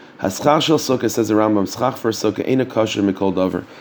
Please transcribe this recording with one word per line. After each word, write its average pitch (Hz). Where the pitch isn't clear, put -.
Haschach 147
shel 151
sukkah, 123
says 113
the 107
Rambam, 107
schach 127
for -
a -
sukkah, 107
eina 131
kasher 110
mikol 98
davar. 90